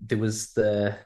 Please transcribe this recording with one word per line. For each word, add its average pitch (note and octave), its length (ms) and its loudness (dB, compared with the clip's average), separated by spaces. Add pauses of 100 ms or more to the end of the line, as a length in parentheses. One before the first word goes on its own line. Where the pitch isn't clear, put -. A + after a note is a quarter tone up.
there A2+ 140 -2
was A2 340 -2
the, G#2 540 2